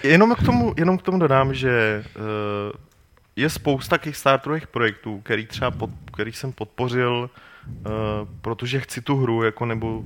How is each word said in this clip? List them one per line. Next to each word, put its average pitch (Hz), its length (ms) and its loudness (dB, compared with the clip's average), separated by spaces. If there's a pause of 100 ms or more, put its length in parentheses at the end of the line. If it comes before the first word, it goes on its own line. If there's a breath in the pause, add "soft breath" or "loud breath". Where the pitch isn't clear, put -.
jenom 190 320 8
k - 80 0
tomu, 240 340 4
jenom 180 220 4
k - 40 -18
tomu 185 160 0
dodám, 135 360 4
že, 117 500 2 (120)
eh, 104 640 -4 (580)
je 151 140 0
spousta 147 480 0
Kickstarterových 143 680 0
projektů, 110 580 -4
který 110 220 -2
třeba 123 240 -4
pod-, 107 200 -6 (220)
který 110 200 -6
jsem 131 200 -8
podpořil, 123 800 -2 (400 loud breath)
eh, - 180 -12 (520)
protože 123 400 -4
chci - 200 -10
tu 139 160 0
hru, 117 260 2
jako, 113 240 0
nebo 113 400 -4